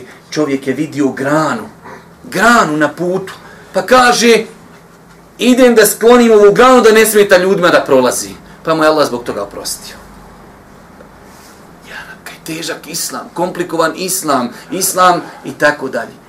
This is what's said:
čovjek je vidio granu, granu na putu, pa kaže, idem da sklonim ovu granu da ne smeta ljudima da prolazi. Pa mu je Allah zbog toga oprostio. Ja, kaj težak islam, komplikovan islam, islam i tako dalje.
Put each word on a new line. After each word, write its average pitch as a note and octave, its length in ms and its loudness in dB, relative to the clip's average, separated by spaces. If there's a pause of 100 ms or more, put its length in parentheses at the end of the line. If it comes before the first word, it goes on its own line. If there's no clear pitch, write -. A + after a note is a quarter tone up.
(300)
čovjek C#3 380 -4
je C3 60 -4
vidio C#3 380 -4
granu, C3+ 580 -4 (540)
granu G3+ 540 2
na D3+ 120 0
putu, F3+ 440 -6 (400)
pa F#3 80 -2
kaže, A#3 640 2 (960)
idem B3 340 4
da A3 100 6
sklonim A#3 460 4
ovu G#3 220 6
granu B3 280 6
da A3 100 6
ne A3 140 4
smeta G3+ 320 2
ljudima F3+ 320 0
da D3 160 2
prolazi. B2 440 0 (340)
Pa D#3+ 100 -4
mu D#3 100 -2
je D#3 60 4
Allah D3+ 180 0
zbog A#2+ 160 -8
toga G#2 200 -8
oprostio. - 520 -14 (1900)
Ja, - 80 -18 (260)
kaj - 120 -20 (100)
težak D#3+ 420 -12
islam, C#3+ 460 -12
komplikovan E3+ 640 -4
islam, D3 540 -4 (220)
islam F#3 500 0 (240)
i C3 80 -12
tako C#3+ 360 -4
dalje. A#2+ 240 -10 (160)